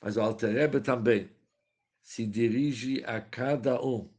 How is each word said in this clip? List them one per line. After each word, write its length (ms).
mas 160
o 40
Alter 320
Rebbe 280
também 500
se 240
dirige 800
a 160
cada 600
um 380